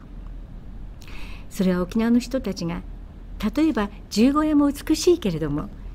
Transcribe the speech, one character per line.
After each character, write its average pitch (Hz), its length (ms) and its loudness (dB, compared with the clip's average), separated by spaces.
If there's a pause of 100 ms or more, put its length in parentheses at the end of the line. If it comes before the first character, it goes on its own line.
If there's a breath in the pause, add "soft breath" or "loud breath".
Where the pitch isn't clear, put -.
(1500 loud breath)
そ - 140 -2
れ 180 120 4
は 180 80 0
沖 175 180 -2
縄 233 100 4
の 240 80 8
人 262 220 -2
た 196 120 -4
ち 185 140 -4
が、 175 160 -4 (720)
例 311 140 4
え 294 40 2
ば 202 180 0 (200 loud breath)
十 247 220 6
五 302 100 4
夜 311 140 4
も 285 160 6
美 311 240 0
し - 160 6
い 330 80 4
け 190 100 0
れ 160 80 -2
ど 151 100 0
も、 151 200 -2 (260 loud breath)